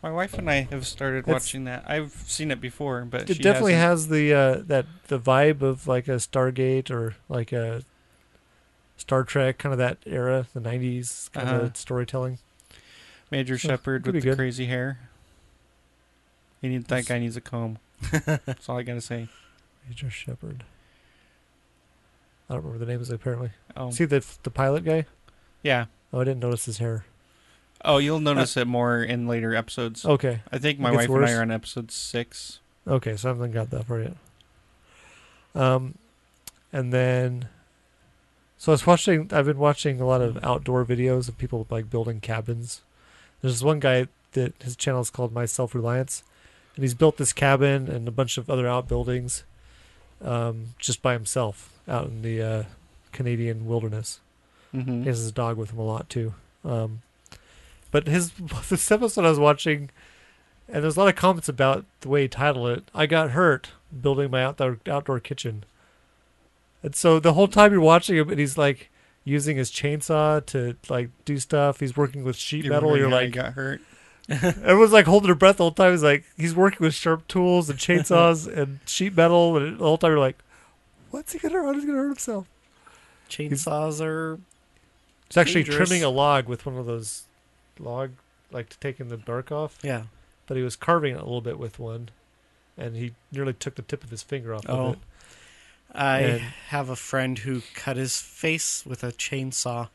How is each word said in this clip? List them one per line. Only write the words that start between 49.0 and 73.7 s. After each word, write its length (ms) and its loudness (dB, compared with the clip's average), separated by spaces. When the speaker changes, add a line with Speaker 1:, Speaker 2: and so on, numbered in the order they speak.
Speaker 2:
um, 560 -6
just 240 -6
by 120 2
himself 580 -6
out 200 -4
in 140 -10
the, 200 -4
uh, 200 -2
Canadian 540 -4
wilderness. 540 -4
Speaker 1:
Mm-hmm. 280 -4
Speaker 2:
He 60 -2
has 100 0
his 140 -6
dog 240 -2
with 160 -8
him 60 -10
a 60 -6
lot 260 -6
too. 240 -4
Um, 360 -4
but 180 0
his, 240 0
<laughs> 360 -10
this 220 0
episode 340 2
I 60 8
was 80 4
watching, 500 2
and 160 -4
there's 120 0
a 40 2
lot 80 8
of 80 4
comments 320 2
about 380 0
the 80 -10
way 120 4
he 60 0
titled 480 0
it, 180 -14
"I 120 2
got 240 2
hurt 400 2
building 280 0
my 140 0
outdoor, 420 -2
outdoor 340 -2
kitchen." 440 -10
And 120 -8
so 260 6
the 120 6
whole 160 6
time 240 8
you're 80 4
watching 360 6
him, 120 2
and 100 -2
he's, 200 0
like, 320 0
using 320 0
his 140 -2
chainsaw 760 0
to, 300 -4
like, 180 -2
do 140 -2
stuff. 420 2
He's 160 -4
working 260 0
with 140 -4
sheet 280 -6
Speaker 1:
You're 100 0
Speaker 2:
metal. 160 4
Speaker 1:
wondering 200 4
Speaker 2:
You're 80 4
Speaker 1:
how 60 4
he 40 -2
Speaker 2:
like, 60 -6
Speaker 1:
got 200 -4
hurt. 260 -6